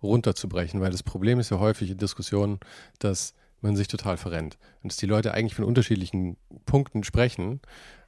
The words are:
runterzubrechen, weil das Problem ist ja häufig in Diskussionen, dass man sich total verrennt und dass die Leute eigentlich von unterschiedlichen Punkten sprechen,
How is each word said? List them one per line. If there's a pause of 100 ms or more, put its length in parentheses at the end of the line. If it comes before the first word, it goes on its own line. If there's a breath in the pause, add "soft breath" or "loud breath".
runterzubrechen,
weil
das
Problem
ist
ja
häufig
in
Diskussionen, (400 loud breath)
dass (280)
man
sich
total
verrennt (240 soft breath)
und
dass
die
Leute
eigentlich
von
unterschiedlichen (280)
Punkten
sprechen, (480 loud breath)